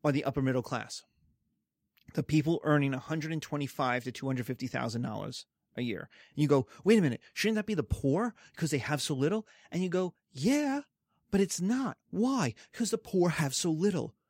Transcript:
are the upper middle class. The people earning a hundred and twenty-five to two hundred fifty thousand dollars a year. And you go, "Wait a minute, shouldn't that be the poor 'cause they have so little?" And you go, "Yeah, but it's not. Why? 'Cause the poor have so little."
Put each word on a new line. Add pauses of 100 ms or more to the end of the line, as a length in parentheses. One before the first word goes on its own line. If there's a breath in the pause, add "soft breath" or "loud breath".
are
the
upper
middle
class. (1080)
The
people
earning
a
hundred
and
twenty-five
to
two
hundred
fifty
thousand
dollars (280)
a
year. (260 loud breath)
And
you
go, (180 loud breath)
"Wait
a
minute, (100)
shouldn't
that
be
the
poor (220 loud breath)
'cause
they
have
so
little?" (240 soft breath)
And
you
go, (200)
"Yeah, (480)
but
it's
not. (140)
Why? (200 loud breath)
'Cause
the
poor
have
so
little." (160)